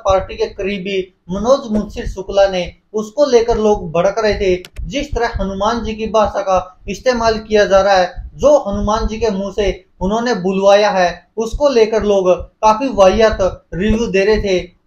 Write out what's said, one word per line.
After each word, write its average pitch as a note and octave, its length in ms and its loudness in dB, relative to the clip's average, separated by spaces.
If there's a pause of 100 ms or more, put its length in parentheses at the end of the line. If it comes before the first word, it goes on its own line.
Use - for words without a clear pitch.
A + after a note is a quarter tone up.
पार्टी F#3+ 340 0
के A3 120 -2
करीबी G3 540 -6 (300)
मनोज A3+ 400 0
मुंशिर G#3+ 360 -6
शुक्ला G3 400 0
ने, F3+ 240 -4 (220)
उसको A3 320 -2
लेकर A#3 320 2
लोग G#3 340 0
भड़क F3+ 280 0
रहे G#3+ 160 0
थे। F#3+ 200 0 (280)
जिस B3+ 300 -8
तरह A#3 220 -2
हनुमान G3+ 480 -4
जी G#3+ 120 -6
की G#3+ 140 -6
भाषा G3 320 0
का F#3+ 460 -2
इस्तेमाल A3+ 520 -2
किया G#3+ 260 2
जा F#3+ 160 4
रहा G3+ 120 4
है, F#3 420 0
जो F#3 260 4
हनुमान G#3 460 -2
जी A3 100 -6
के A3+ 140 0
मुंह F#3+ 200 -6
से F#3+ 340 -4 (160)
उन्होंने A3+ 340 -2
बुलवाया G3 560 2
है, F3+ 360 -2 (100)
उसको A3+ 320 0
लेकर A3 340 2
लोग G3 260 2 (320)
काफी G#3+ 280 2
वाहियात G3+ 840 2
रिव्यू G#3+ 340 0
दे F#3+ 180 2
रहे G#3 160 2
थे F3+ 280 -2 (180)